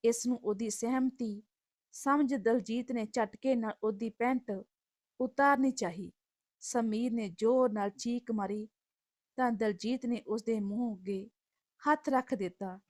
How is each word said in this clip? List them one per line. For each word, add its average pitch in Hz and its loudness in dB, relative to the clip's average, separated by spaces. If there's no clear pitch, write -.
ਇਸ 233 2
ਨੂੰ 247 0
ਉਹਦੀ 208 -2
ਸਹਿਮਤੀ 233 -2
ਸਮਝ 277 2
ਦਲਜੀਤ 226 0
ਨੇ 226 -2
ਝਟਕੇ 240 0
ਨਾਲ 220 -2
ਉਹਦੀ 214 -2
ਪੈਂਟ 233 -2
ਉਤਾਰਨੀ 262 4
ਚਾਹੀ। 185 -6
ਸਮੀਰ 226 0
ਨੇ 220 -2
ਜ਼ੋਰ 233 4
ਨਾਲ 208 0
ਚੀਕ 240 -4
ਮਾਰੀ 214 -2
ਤਾਂ 254 2
ਦਲਜੀਤ 220 -2
ਨੇ 233 -2
ਉਸਦੇ 226 -2
ਮੂੰਹ 208 -4
ਅੱਗੇ 190 -6
ਹੱਥ 302 2
ਰੱਖ 262 2
ਦਿੱਤਾ। 185 -6